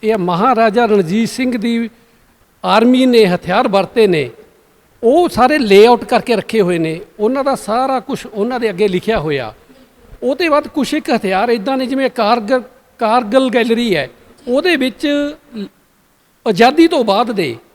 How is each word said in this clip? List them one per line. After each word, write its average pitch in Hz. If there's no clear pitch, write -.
ਜਾਂ 220
ਮਹਾਰਾਜਾ 214
ਰਣਜੀਤ 208
ਸਿੰਘ 254
ਦੀ 233
ਆਰਮੀ 240
ਨੇ 240
ਹਥਿਆਰ 180
ਵਰਤੇ 196
ਨੇ, 151
ਉਹ 302
ਸਾਰੇ 254
ਲੇਆਊਟ 226
ਕਰਕੇ 233
ਰੱਖੇ 208
ਹੋਏ 175
ਨੇ। 160
ਉਹਨਾਂ 262
ਦਾ 262
ਸਾਰਾ 254
ਕੁਛ 240
ਉਹਨਾਂ 240
ਦੇ 226
ਅੱਗੇ 202
ਲਿਖਿਆ 196
ਹੋਇਆ। 139
ਉਹਦੇ 285
ਬਾਅਦ 294
ਕੁਛ -
ਇੱਕ 311
ਹਥਿਆਰ 208
ਇੱਦਾਂ 240
ਨੇ, 262
ਜਿਵੇਂ 262
ਕਾਰਗਰ-, 240
ਕਾਰਗਿਲ 247
ਗੈਲਰੀ 233
ਹੈ, 135
ਉਹਦੇ 302
ਵਿੱਚ 285
ਆਜ਼ਾਦੀ 240
ਤੋਂ 330
ਬਾਅਦ 214
ਦੇ 160